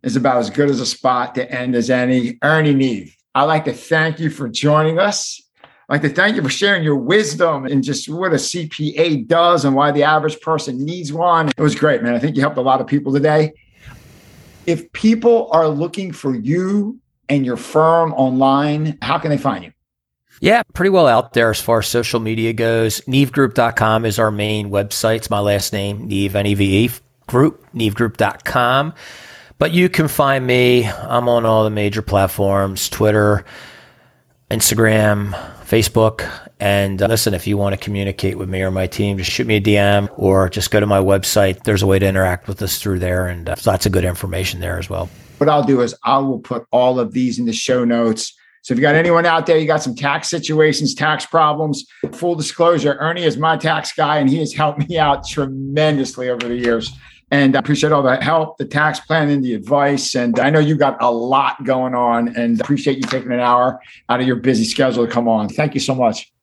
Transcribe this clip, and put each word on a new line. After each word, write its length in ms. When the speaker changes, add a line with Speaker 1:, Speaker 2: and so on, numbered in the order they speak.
Speaker 1:
is 120
about 220
as 140
good 180
as 100
a 60
spot 480
to 180
end 220
as 160
any. 540
Ernie 320
Neve, 420
I'd 120
like 200
to 80
thank 460
you 100
for 200
joining 500
us. 420
I'd 40
like 100
to 60
thank 260
you 80
for 60
sharing 340
your 140
wisdom 680
and 180
just 240
what 260
a 40
C 300
P 300
A 260
does 420
and 100
why 160
the 120
average 380
person 440
needs 260
one. 380
It 100
was 140
great, 300
man. 100
I 60
think 160
you 80
helped 160
a 20
lot 200
of 40
people 260
today. 420
If 240
people 600
are 160
looking 440
for 240
you 640
and 160
your 140
firm 560
online, 880
how 160
can 140
they 80
find 240
you? 80
Speaker 2:
Yeah, 200
pretty 160
well 160
out 260
there 160
as 100
far 200
as 80
social 320
media 340
goes. 540
Neve 240
group 240
dot 200
com 300
is 140
our 100
main 400
website. 460
It's 160
my 80
last 340
name, 340
Neve, 280
N 100
E 80
V 320
E, 40
group, 480
neve 220
group 220
dot 280
com. 480
But 140
you 180
can 180
find 380
me. 400
I'm 420
on 180
all 180
the 80
major 320
platforms, 840
Twitter, 540
Instagram, 800
Facebook. 640
And, 420
uh, 60
listen, 260
if 140
you 100
wanna 200
communicate 600
with 120
me 120
or 80
my 160
team, 320
just 140
shoot 160
me 80
a 40
D 180
M 380
or 340
just 200
go 100
to 60
my 140
website. 640
There's 180
a 60
way 100
to 80
interact 420
with 140
us 160
through 220
there, 260
and, 240
uh, 60
lots 220
of 40
good 140
information 540
there 180
as 140
well. 180
Speaker 1:
What 120
I'll 140
do 180
is 120
I 140
will 200
put 320
all 260
of 140
these 280
in 60
the 60
show 320
notes. 500
So 120
if 40
you 40
got 140
anyone 300
out 200
there, 120
you 100
got 160
some 100
tax 360
situations, 680
tax 300
problems, 600
full 220
disclosure, 640
Ernie 240
is 100
my 220
tax 340
guy, 260
and 120
he 100
has 140
helped 340
me 100
out 300
tremendously 1000
over 180
the 80
years. 360
And 240
I 40
appreciate 320
all 120
the 140
help, 420
the 60
tax 360
planning, 400
the 140
advice. 600
And 240
I 120
know 80
you 160
got 260
a 100
lot 540
going 300
on, 420
and 240
appreciate 340
you 80
taking 300
an 80
hour 380
out 140
of 60
your 100
busy 260
schedule 420
to 60
come 160
on. 220
Thank 240
you 80
so 140
much. 360